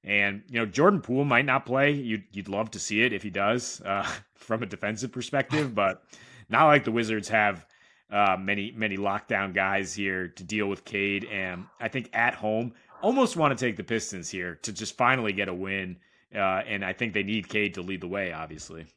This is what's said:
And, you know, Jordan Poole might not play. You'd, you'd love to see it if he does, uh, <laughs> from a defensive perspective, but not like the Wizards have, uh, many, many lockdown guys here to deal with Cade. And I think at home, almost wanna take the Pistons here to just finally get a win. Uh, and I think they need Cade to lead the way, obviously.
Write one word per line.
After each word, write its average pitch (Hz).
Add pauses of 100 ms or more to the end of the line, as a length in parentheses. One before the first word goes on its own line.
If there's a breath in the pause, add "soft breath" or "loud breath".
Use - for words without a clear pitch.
And, 101
you 120
know, 117
Jordan 160
Poole 135
might 131
not 131
play. 135
You'd, 117
you'd 95
love 104
to 101
see 110
it 123
if 98
he 107
does, 101
uh, 98 (140)
<laughs> -
from 113
a -
defensive 104
perspective, 135
but 98 (440 loud breath)
not 127
like 147
the 117
Wizards 110
have, 104 (420 soft breath)
uh, 101
many, 101
many 107
lockdown 98
guys 95
here 95
to -
deal 104
with 98
Cade. 101
And 95 (140)
I 117
think 120
at 117
home, 110 (300 loud breath)
almost 247
wanna 151
take 120
the 101
Pistons 101
here 87
to 110
just -
finally 120
get 95
a 92
win. 95 (360 soft breath)
Uh, 95
and 101
I 95
think 113
they 101
need 101
Cade 104
to 90
lead 92
the 90
way, 95
obviously. 80